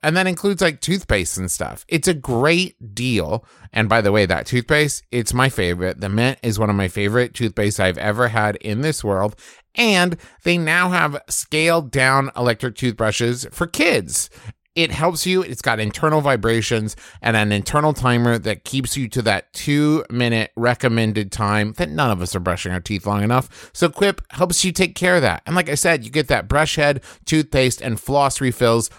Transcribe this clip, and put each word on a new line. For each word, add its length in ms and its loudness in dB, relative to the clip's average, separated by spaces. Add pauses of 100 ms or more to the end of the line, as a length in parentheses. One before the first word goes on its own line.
And 140 0
that 100 2
includes, 340 -2
like, 200 0
toothpaste 560 -2
and 120 -4
stuff. 380 -8
It's 200 -2
a 60 2
great 800 0
deal. 520 -2 (260)
And 180 0
by 120 4
the 100 4
way, 140 4
that 200 -2
toothpaste, 640 0
it's 220 -2
my 160 2
favorite. 520 -2
The 80 -4
Mint 340 0
is 160 -2
one 100 2
of 60 0
my 140 0
favorite 440 -2
toothpastes 460 -2
I've 180 0
ever 300 0
had 300 0
in 240 -4
this 220 -2
world. 320 0 (380)
And 440 2 (260)
they 160 2
now 300 2
have 300 0 (100)
scaled 600 0
down 460 2
electric 400 -2
toothbrushes 760 -2
for 140 -4
kids. 640 -2 (460)
It 160 2
helps 360 -2
you. 160 2
It's 180 -8
got 180 0
internal 420 0
vibrations 760 0 (260)
and 160 2
an 140 2
internal 420 2
timer 460 2
that 240 -6
keeps 340 -4
you 120 -4
to 120 -2
that 320 -2
two-minute 1040 0
recommended 760 0
time 420 0
that 180 -4
none 180 0
of 140 -2
us 120 -4
are 40 -2
brushing 320 -4
our 80 -4
teeth 260 -6
long 180 0
enough. 500 -2
So 160 2
Quip 320 0 (100)
helps 340 0
you 60 0
take 240 0
care 200 2
of 60 4
that. 240 0
And 100 -4
like 140 0
I 60 -2
said, 280 2
you 60 -14
get 200 0
that 180 0
brush 280 0
head, 280 2 (220)
toothpaste, 560 2
and 180 -4
floss 420 0
refills 580 2